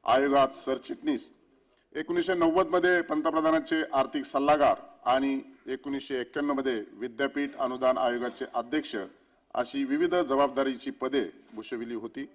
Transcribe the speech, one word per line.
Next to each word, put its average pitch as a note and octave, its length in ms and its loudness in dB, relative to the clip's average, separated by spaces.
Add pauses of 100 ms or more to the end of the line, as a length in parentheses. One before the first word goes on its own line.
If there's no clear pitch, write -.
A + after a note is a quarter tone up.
आयोगात C3+ 520 4
सरचिटणीस, - 720 -4 (640)
एकोणीसशे E3+ 380 -2
नव्वद E3+ 340 4
मध्ये F3+ 340 4
पंतप्रधानांचे D#3+ 800 0 (100)
आर्थिक C3+ 320 0
सल्लागार C#3+ 500 4 (300)
आणि C3+ 360 2 (260)
एकोणीसशे C3+ 520 -6
एक्क्याण्णव C#3+ 340 -4
मध्ये C3 380 -2
विद्यापीठ C3+ 640 -4
अनुदान B2+ 420 0
आयोगाचे B2 560 -2
अध्यक्ष B2 420 -4 (580)
अशी C#3 300 -2
विविध D#3+ 320 0
जबाबदारीची C3+ 760 0
पदे B2+ 380 -2 (240)
भूषविली A#2 420 -8
होती. A2+ 400 -10